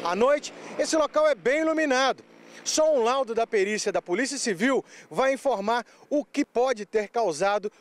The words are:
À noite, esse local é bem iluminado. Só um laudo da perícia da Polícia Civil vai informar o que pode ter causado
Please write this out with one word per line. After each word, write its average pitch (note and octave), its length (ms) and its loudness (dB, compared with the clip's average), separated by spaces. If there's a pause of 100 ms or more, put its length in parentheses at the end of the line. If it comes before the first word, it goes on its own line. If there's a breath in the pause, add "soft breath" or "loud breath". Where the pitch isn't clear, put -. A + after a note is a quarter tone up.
À E3+ 100 -2
noite, C4+ 400 0 (240 loud breath)
esse D4+ 160 -2
local D#4 320 2
é D4 80 4
bem B3 280 0
iluminado. D4 600 0 (400 loud breath)
Só D#4 320 2
um B3 80 4
laudo A#3+ 320 0
da A3+ 120 0
perícia G#3 440 0
da F3 120 -2
Polícia A#3+ 340 -2
Civil A3+ 480 0 (260 loud breath)
vai A#3+ 220 0
informar A#3 540 -2 (240 loud breath)
o D4 120 0
que - 220 -4
pode A#3+ 400 -2
ter G#3+ 240 -2
causado G3+ 720 -2